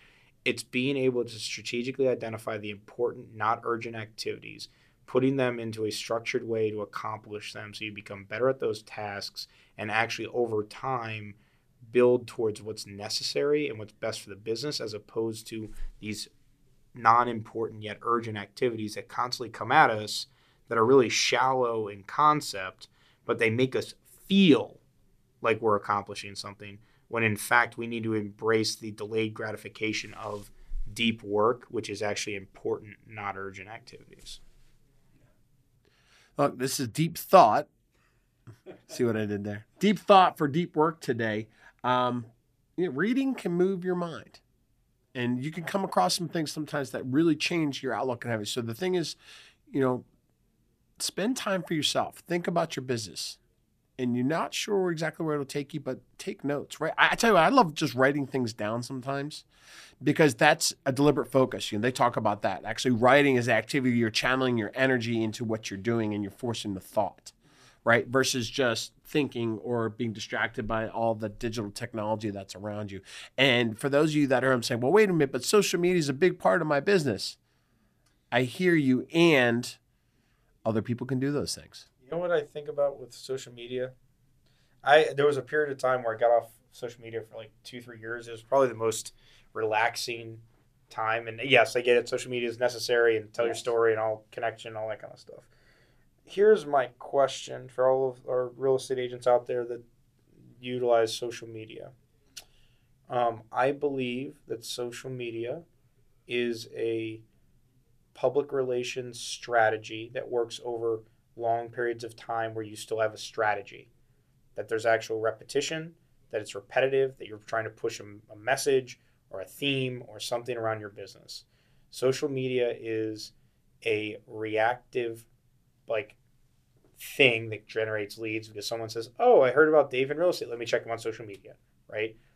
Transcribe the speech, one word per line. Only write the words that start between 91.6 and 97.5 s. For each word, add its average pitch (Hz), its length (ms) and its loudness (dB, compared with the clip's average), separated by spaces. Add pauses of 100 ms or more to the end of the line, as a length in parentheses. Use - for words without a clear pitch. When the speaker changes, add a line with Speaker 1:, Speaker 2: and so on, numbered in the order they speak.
Speaker 1:
I 123 60 0
get 123 160 6
it. 117 100 -2
Social 123 220 -4
media 120 180 -2
is 117 100 -8
necessary 120 600 2
and 104 160 -12
tell 120 100 0
your 117 80 0
Speaker 2:
Yes. 113 80 -8
Speaker 1:
story 113 320 2
and 110 80 -2
all 110 320 -4
connection, 113 420 -8
all 110 140 -8
that 104 140 -10
kind - 100 -16
of - 60 -20
stuff. - 280 -20 (800)
Here's 202 400 6
my 143 220 2 (120)
question 127 720 0